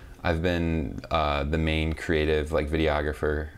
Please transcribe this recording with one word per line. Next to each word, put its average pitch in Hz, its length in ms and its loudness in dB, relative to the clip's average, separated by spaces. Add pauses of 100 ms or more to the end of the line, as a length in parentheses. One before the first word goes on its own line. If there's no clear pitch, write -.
(220)
I've 85 200 0
been, 82 580 0 (100)
uh, 73 340 2
the 73 140 0
main 80 360 0
creative, 78 580 0
like, 73 180 0
videographer, 76 880 0